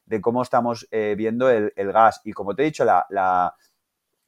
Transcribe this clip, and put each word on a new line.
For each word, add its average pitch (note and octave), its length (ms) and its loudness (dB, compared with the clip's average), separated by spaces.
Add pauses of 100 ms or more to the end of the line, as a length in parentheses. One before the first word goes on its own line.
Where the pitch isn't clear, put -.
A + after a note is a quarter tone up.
de A2 160 -4
cómo A#2+ 200 -2
estamos, A#2+ 500 -2
eh, G#2+ 260 -2
viendo A2+ 320 0
el, G#2+ 260 2
el G2 160 -4
gas. G#2+ 320 4
Y G#2+ 80 -14
como G2 240 -8
te B2+ 60 -2
he D3+ 40 2
dicho, D3+ 200 -2
la, F#2+ 240 2
la, F#2 440 0 (760)